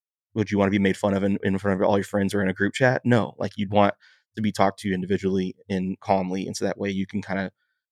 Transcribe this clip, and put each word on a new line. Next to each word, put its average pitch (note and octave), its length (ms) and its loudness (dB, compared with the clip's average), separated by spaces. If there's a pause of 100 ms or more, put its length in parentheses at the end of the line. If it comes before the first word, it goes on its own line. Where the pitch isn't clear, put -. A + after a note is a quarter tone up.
(340)
would G#2+ 160 0
you G2+ 80 0
wanna G2 120 4
be G2+ 80 2
made G2 180 2
fun G2+ 180 0
of G2 80 0
in, G2 200 0
in G2 160 0
front G2 220 0
of G2 80 2
all G#2 80 4
your G2 80 0
friends G2 300 -2
or G2+ 80 0
in F#2+ 60 0
a F#2+ 60 -2
group G2+ 200 -2
chat? B2+ 300 2
No, A2+ 340 2
like, G2+ 180 -4
you'd G2+ 160 -6
want G2+ 220 4 (420)
to A2 60 -6
be G#2+ 100 -2
talked G2 280 2
to G2+ 120 -4
individually F#2 640 -2 (140)
and F#2 300 -4
calmly, F#2+ 460 -2
and - 100 -8
so - 100 -6
that G2 120 -4
way G2+ 120 -4
you F#2+ 160 -4
can G2+ 160 -6
kinda F#2+ 280 -6 (420)